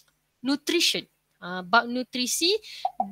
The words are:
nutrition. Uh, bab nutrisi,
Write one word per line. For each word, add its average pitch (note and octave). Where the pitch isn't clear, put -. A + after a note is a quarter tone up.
nutrition. C#4
Uh, F3+
bab A#3
nutrisi, B3+